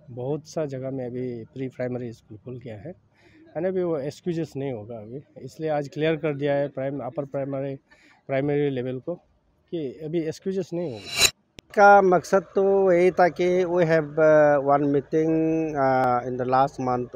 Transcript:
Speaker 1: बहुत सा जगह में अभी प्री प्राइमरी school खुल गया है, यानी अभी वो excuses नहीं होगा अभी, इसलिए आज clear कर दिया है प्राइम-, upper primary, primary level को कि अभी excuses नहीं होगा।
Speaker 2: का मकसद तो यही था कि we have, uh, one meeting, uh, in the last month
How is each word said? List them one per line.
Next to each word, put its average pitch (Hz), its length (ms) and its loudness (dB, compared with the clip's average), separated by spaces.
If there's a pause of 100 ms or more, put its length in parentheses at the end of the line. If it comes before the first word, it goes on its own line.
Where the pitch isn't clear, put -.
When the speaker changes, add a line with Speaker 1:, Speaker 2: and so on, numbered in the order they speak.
(100)
Speaker 1:
बहुत 131 380 -8
सा 160 180 -4
जगह 131 240 -10
में 131 160 -8
अभी 120 380 -8
प्री 131 240 -10
प्राइमरी 123 440 -8
school 110 260 -20
खुल 123 200 -14
गया 117 180 -14
है, 120 140 -14 (580)
यानी 170 200 -4
अभी 185 140 -2
वो 165 160 -2
excuses 156 580 -6
नहीं 135 160 -4
होगा 113 260 -12
अभी, 113 220 -14 (220)
इसलिए 156 280 -8
आज 147 180 -2
clear 156 280 0
कर 147 180 -4
दिया 143 200 -2
है 143 140 0
प्राइम-, 139 340 -6
upper 131 220 -8
primary, 139 520 -6 (500)
primary 143 440 0
level 127 280 -4
को 165 160 -8 (560)
कि 151 340 -8
अभी 160 180 -4
excuses 185 500 -6
नहीं 170 200 -6
होगा। - 360 -4 (460)
Speaker 2:
का 202 280 8
मकसद 190 380 2
तो 196 520 2
यही 180 180 4
था 180 180 4
कि 180 360 0
we 175 140 0
have, 160 300 2
uh, 151 560 6
one 139 180 4
meeting, 147 500 0 (440)
uh, 131 500 2
in 127 140 -6
the 127 100 -4
last 135 300 2
month 123 360 -2